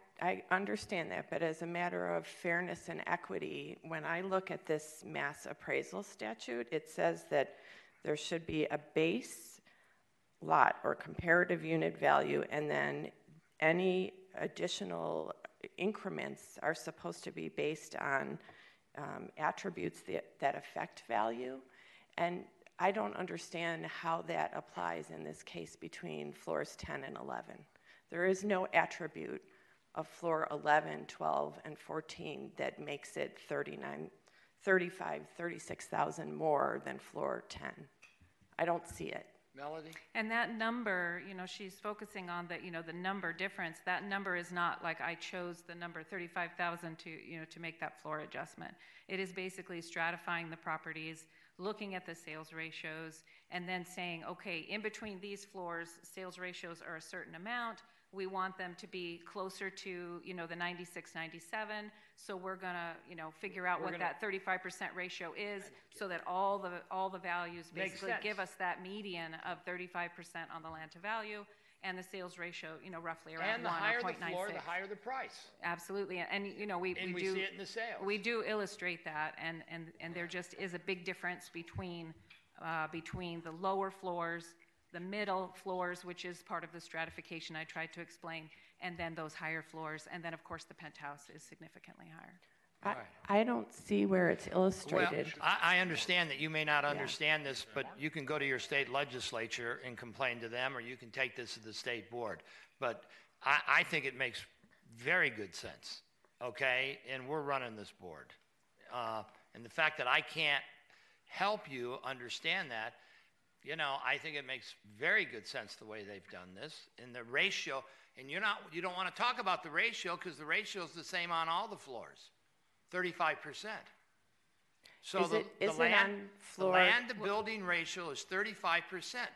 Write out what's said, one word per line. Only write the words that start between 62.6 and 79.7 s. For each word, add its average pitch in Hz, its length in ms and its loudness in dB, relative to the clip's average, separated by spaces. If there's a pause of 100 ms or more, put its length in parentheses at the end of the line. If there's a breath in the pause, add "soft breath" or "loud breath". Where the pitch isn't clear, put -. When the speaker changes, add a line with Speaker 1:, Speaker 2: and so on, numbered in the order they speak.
Speaker 3:
you 175 60 -12
know, 160 140 -6
figure 185 380 -4
out 180 120 6
Speaker 2:
We're 190 80 0
Speaker 3:
what 180 40 2
Speaker 2:
gonna 175 140 2
Speaker 3:
that - 160 2
thirty-five 190 420 2
percent 185 320 -4
ratio 180 380 -4
is - 40 -10
Speaker 2:
I 202 100 -2
don't 202 160 -4
get - 360 -18
Speaker 3:
so 214 60 -2
Speaker 2:
it. 190 40 -4
Speaker 3:
that 170 160 -2
all 196 320 4
the, 190 140 -2 (180)
all 190 200 2
the 185 100 -4
values 175 460 -2 (100)
Speaker 2:
Makes 185 160 0
Speaker 3:
basically 196 220 -2 (100)
give 208 140 0
Speaker 2:
sense. 185 140 -2
Speaker 3:
us - 60 -16
that 180 240 0
median 185 540 -6 (100)
of 165 200 -4
thirty-five 180 500 -4
percent 165 400 -10
on 160 80 -10
the 160 60 -10
land 160 220 -10
to 175 80 -18
value 208 460 -4 (380 soft breath)
and 185 140 -2
the 185 60 -6
sales 180 360 -8
ratio, 170 300 -6 (140)
you 185 60 -12
know, 170 100 -6
roughly 165 360 -6
around 170 140 0
Speaker 2:
And 233 160 0
the 214 40 4
Speaker 3:
one 165 80 2
or 170 40 0
Speaker 2:
higher 214 160 4
the 247 40 2
floor, 185 120 0
the - 60 -8
Speaker 3:
point 170 140 -2
nine 180 200 0
six." 160 120 -6
Speaker 2:
higher 180 220 -2
the 202 80 -6
price. 247 520 -8 (160)
Speaker 3:
Absolutely. 180 680 -2
And, 202 160 0
you 202 180 -6
know, 196 120 0
we, 180 200 2
Speaker 2:
And 185 160 0
Speaker 3:
we - 20 -
Speaker 2:
we 180 60 0
Speaker 3:
do 190 140 2
Speaker 2:
see 190 60 2
it 190 100 0
in 185 60 -12
the 190 80 -6
sales. 226 380 -4
Speaker 3:
we 202 140 4
do 226 300 2
illustrate 185 560 0
that, 156 400 -2
and, 165 260 -4
and, 165 180 -6 (120)